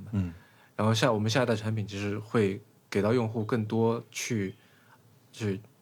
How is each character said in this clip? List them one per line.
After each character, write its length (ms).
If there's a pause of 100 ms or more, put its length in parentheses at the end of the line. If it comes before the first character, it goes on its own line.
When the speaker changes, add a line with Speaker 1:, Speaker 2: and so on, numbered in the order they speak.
Speaker 1:
的。 80
Speaker 2:
嗯。 180 (440)
Speaker 1:
然 120
后 60
下-， 180
我 60
们 120
下 120
一 60
代 80
产 180
品 140
其 120
实 200
会 420 (260)
给 140
到 100
用 160
户 160
更 220
多 460
去， 440 (800)
去 260 (220)